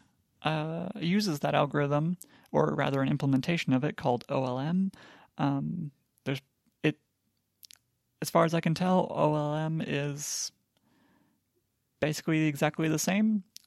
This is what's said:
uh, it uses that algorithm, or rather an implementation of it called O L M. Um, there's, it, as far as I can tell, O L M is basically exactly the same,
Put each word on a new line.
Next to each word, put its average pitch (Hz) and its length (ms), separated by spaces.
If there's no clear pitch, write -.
uh, 156 520
it - 80
uses 180 360
that 156 160
algorithm, 147 600
or 147 240
rather 139 260
an 135 80
implementation 139 640
of 127 100
it - 140
called - 320
O 135 160
L 127 140
M. 185 320
Um, 147 540
there's, 139 160
it, 151 140
as 156 80
far 170 160
as 165 80
I 170 60
can 165 140
tell, 185 360
O 151 260
L 147 200
M 160 260
is 143 680
basically 156 480
exactly 151 420
the 156 100
same, 208 440